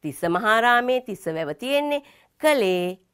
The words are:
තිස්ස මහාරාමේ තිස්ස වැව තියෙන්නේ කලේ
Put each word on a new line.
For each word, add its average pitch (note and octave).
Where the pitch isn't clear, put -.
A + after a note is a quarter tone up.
තිස්ස D3+
මහාරාමේ A#3+
තිස්ස G#3
වැව D#3+
තියෙන්නේ C#4+
කලේ F#3